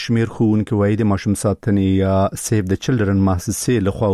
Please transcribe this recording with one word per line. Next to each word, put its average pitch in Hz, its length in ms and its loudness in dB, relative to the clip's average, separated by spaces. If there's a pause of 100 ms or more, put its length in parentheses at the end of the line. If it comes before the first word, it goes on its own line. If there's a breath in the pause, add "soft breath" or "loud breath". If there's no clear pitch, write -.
شمیر 113 320 0
ښوونکي 107 460 0
وایي 101 220 2
د 110 100 0
ماشوم 98 320 -2
ساتنې 101 420 0 (160)
یا 95 160 2 (240)
سیو 107 300 -2
د 95 120 -2
چلډرن 101 460 0
مؤسسې 98 580 -2
لخوا 101 260 -2